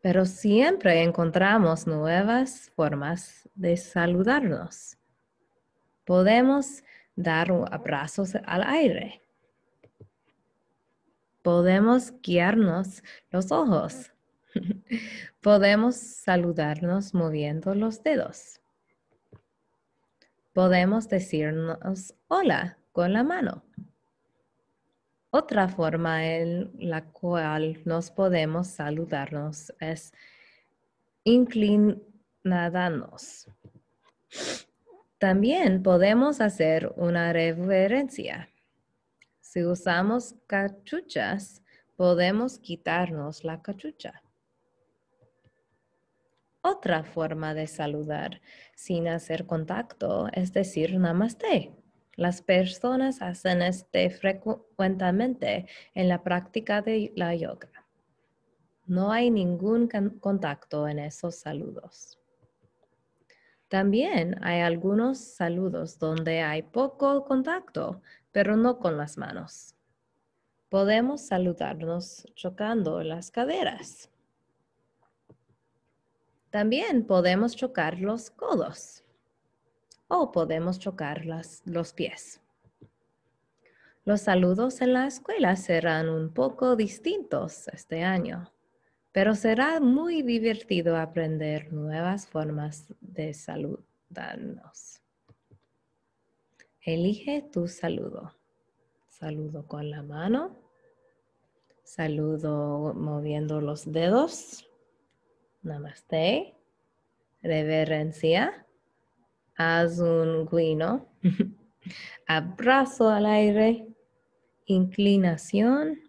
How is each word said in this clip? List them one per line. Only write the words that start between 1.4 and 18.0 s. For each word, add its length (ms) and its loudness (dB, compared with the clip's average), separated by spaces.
nuevas 880 0
formas 760 -4
de 220 0
saludarnos. 1200 0
Podemos 800 4
dar 340 0
un 200 2
abrazos 640 -6
al 160 -2
aire. 600 0
Podemos 680 4
guiarnos 800 2
los 200 0
ojos. 600 2
<laughs> 380 -6
Podemos 540 6
saludarnos 1160 -2
moviendo 600 -2
los 280 -2